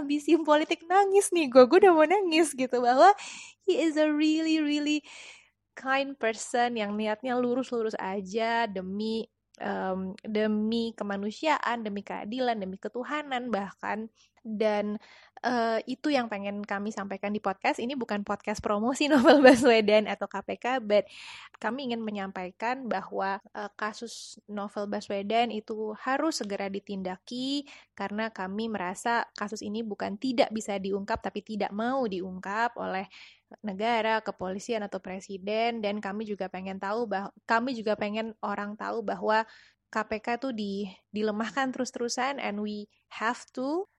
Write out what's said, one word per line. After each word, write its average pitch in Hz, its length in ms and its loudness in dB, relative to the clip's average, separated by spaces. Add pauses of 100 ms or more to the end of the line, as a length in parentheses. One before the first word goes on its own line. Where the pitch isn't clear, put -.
ambisi 294 400 2
politik. 302 440 2
Nangis 392 480 4
nih 320 160 2
gue, 254 160 12
gue 294 160 8
udah 370 120 10
mau 311 120 6
nangis 330 480 4
gitu, 247 240 -2
bahwa 254 320 8 (560)
he 330 200 2
is 302 120 0
a 302 120 4
really, 311 520 2
really 294 400 0 (720)
kind 269 440 -2
person 240 600 0
yang 208 160 -2
niatnya 214 400 -2
lurus-lurus 240 640 0
aja 220 720 -2
demi, 202 560 -4 (320)
em, 190 640 -4
demi 214 720 0
kemanusiaan, 214 880 -2
demi 202 240 -6
keadilan, 233 560 -4
demi 190 160 -8
ketuhanan 254 720 -6
bahkan. 202 560 -4 (380)
Dan, 208 560 0 (400)
eh, 226 480 0
itu 277 240 -2
yang 247 160 2
pengen 202 400 -6
kami 202 260 -4
sampaikan 196 380 -6
di 208 80 -2
podcast. 220 420 -2
Ini 262 160 -4
bukan 208 240 -2
podcast 208 400 -6
promosi 233 480 0
<laughs> - 0 -
Novel 285 320 8
Baswedan 226 640 8
atau 202 240 -6
K - 160 -4
P - 40 -8 (120)
K, - 40 -4 (120)
but 208 320 2 (480)
kami 247 320 -4
ingin 226 160 -4
menyampaikan 208 800 -6
bahwa, 196 560 -4 (140)
eh, 208 180 -10
kasus - 720 -10
Novel 208 400 -8
Baswedan 208 640 -2
itu 214 480 -6
harus 285 460 -2
segera 196 260 -4
ditindaki 208 960 -6 (320)
karena 208 320 -4
kami 202 400 -6
merasa 202 640 -2
kasus 208 320 -8
ini 214 160 -6
bukan 202 400 -6
tidak 240 320 2
bisa 214 240 -4
diungkap, 202 460 -4
tapi 196 180 -6
tidak 202 320 -6
mau 247 320 -2
diungkap 190 720 -4
oleh 185 300 -4 (560)
negara, 220 560 0
kepolisian, 202 640 -6
atau 196 160 -6
presiden. 202 800 -4
Dan 208 240 -2
kami 208 240 -6
juga 190 240 -6
pengen 190 320 -8
tahu 220 240 -2
bah-, 196 240 -4 (160)
kami 233 300 2
juga 208 180 0
pengen 214 480 -4
orang 208 320 -6
tahu 202 320 -6
bahwa 214 400 2 (400)
K - 160 -8
P 214 160 -6
K 240 160 -4
tuh 269 160 -4
di-, 202 380 -4 (260)
dilemahkan 214 560 -2
terus-terusan, 247 720 -4
and 208 160 -4
we 208 300 -6 (240)
have 226 400 -4
to 294 320 -4 (140)